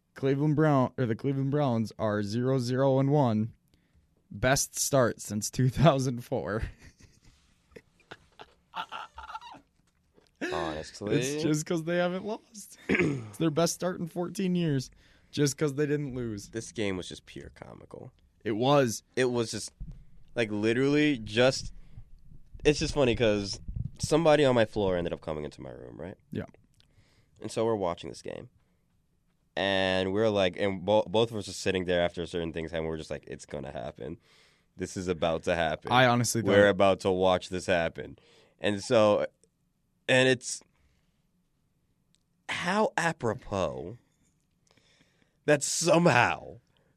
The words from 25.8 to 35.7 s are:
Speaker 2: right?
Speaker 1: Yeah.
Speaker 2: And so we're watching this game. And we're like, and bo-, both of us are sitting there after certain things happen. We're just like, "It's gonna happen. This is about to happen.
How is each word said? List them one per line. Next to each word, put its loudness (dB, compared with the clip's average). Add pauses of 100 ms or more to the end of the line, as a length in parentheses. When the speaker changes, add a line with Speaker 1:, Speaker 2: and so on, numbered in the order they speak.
Speaker 2:
right? -14 (160)
Speaker 1:
Yeah. -6 (960)
Speaker 2:
And -10
so -2
we're 0
watching -4
this -16
game. -12 (1120)
And 2
we're 2
like, 2
and -2
bo-, 4
both 0
of -8
us -8
are -12
sitting -2
there 2
after -2
certain -6
things -8
happen. -4
We're -6
just -10
like, -10
"It's -14
gonna -12
happen. -12 (600)
This -8
is -6
about 0
to 0
happen. -2